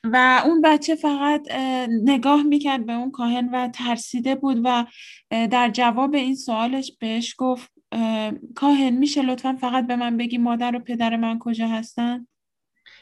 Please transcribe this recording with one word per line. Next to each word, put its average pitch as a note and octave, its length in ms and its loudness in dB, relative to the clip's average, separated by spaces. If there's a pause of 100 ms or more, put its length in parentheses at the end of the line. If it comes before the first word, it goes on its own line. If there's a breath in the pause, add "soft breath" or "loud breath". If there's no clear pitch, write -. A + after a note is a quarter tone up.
(140)
و B3+ 320 6
اون E4 160 4
بچه D#4 340 4
فقط، D4 540 0
اه، C4 380 -4
نگاه C4+ 560 4
می‌کرد C#4+ 420 0
به A#3 80 -6
اون B3 180 -4
کاهن B3 420 -2
و B3 140 -2
ترسیده A#3+ 680 -4
بود C4+ 280 0
و، A#3+ 220 2 (460 loud breath)
اه، A3+ 160 0
در B3 220 2
جواب B3 460 0
این C4 200 0
سوالش B3+ 640 -4
بهش A3+ 380 -6
گفت، B3+ 340 -4 (200)
اه، A3 400 -2 (240)
«کاهن، C#4 380 2
می‌شه C#4+ 280 0
لطفاً C4 400 -2
فقط B3 260 -2
به B3 80 -2
من A#3+ 220 -2
بگی A#3+ 200 -2
مادر A#3+ 380 0
و B3 40 -6
پدر A#3 360 -2
من A3+ 240 -2
کجا A3+ 280 -4
هستن؟» A#3 600 -4 (760 soft breath)